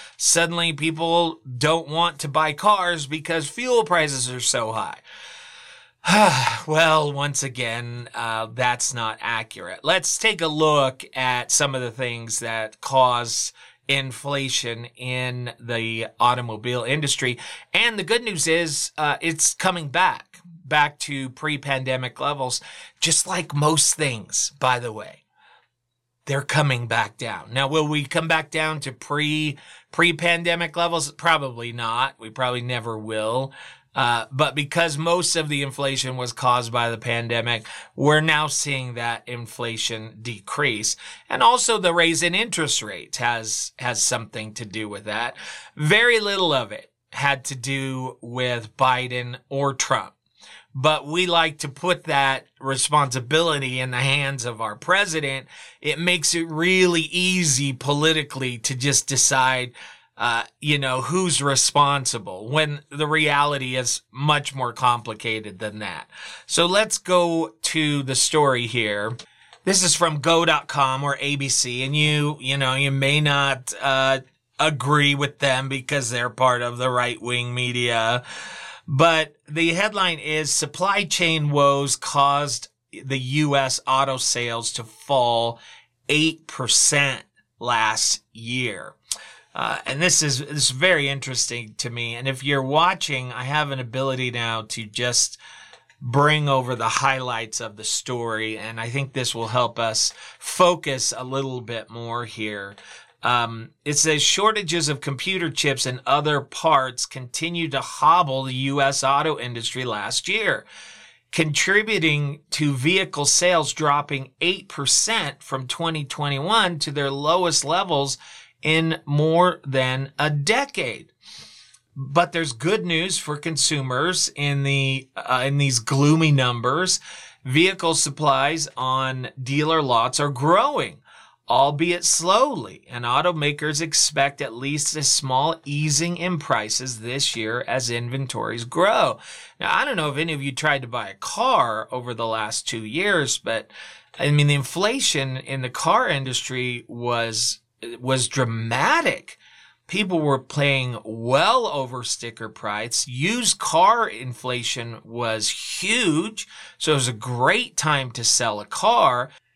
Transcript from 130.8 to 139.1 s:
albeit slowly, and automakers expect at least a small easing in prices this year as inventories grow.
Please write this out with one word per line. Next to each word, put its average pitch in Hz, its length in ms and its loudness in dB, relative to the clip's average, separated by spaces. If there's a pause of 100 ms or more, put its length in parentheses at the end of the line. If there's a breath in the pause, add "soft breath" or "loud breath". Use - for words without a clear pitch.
albeit 151 560 2
slowly, 180 880 0
and 120 160 -6
automakers 151 760 0
expect 143 600 0
at 123 100 -8
least 143 420 -4
a 151 80 -6
small 139 600 0
easing 151 540 -2
in 180 200 -2
prices 117 640 -4
this 123 340 -2
year 113 320 -4
as 123 220 -2
inventories 120 800 -6
grow. 170 520 2 (400 loud breath)